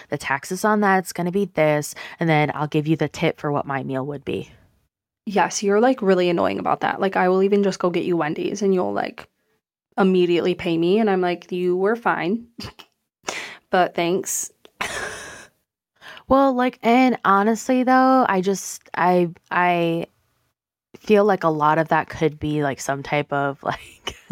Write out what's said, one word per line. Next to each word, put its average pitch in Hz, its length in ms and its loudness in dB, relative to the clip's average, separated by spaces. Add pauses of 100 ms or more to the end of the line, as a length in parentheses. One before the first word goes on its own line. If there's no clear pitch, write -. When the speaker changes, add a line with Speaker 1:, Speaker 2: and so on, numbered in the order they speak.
Speaker 1:
The 147 80 -6
taxes - 480 -4
on 214 160 2
that's 190 320 2
gonna 175 180 -4
be 202 140 0
this." 151 500 0 (240)
And 165 120 0
then 151 240 2
I'll 147 140 -4
give 151 180 -2
you 156 100 2
the 151 120 -2
tip - 300 -2
for 147 140 -4
what 143 140 -2
my 135 160 -6
meal 135 240 -6
would 143 180 -10
be. - 260 -8 (760)
Speaker 2:
Yes, 196 360 0
you're, 202 180 2
like, 254 200 2
really 185 300 2
annoying 98 280 0
about - 220 -2
that. - 220 -2
Like, 190 140 -2
I 185 120 2
will 185 140 2
even 202 200 2
just 190 180 -2
go 180 100 0
get 170 140 -2
you 175 120 0
Wendy's 165 460 -4
and 196 100 2
you'll, 104 220 -2
like, - 340 -8 (680)
immediately 180 560 2
pay 170 240 -4
me. 180 220 2
And 214 100 2
I'm 185 100 0
like, 175 320 -4
"You 180 240 -2
were 202 200 0
fine, 185 500 -2 (600)
<laughs> - 600 -14
but 180 260 0
thanks." - 560 -4 (300)
<laughs> - 100 -8 (1400)
Speaker 1:
Well, 269 280 4
like, 247 280 -2
and 247 440 4
honestly, 214 560 2
though, 262 440 4
I 190 140 0
just, - 560 -6
I, 180 320 4 (220)
I 170 560 0 (920)
feel 208 280 4
like 190 180 2
a 165 60 2
lot 151 260 2
of 160 120 0
that 160 200 0
could 151 320 -2
be, 151 220 -2
like, 135 180 -4
some 139 220 -6
type 147 280 -4
of, 139 320 -4
<laughs> - 0 -
like, - 540 -10 (160)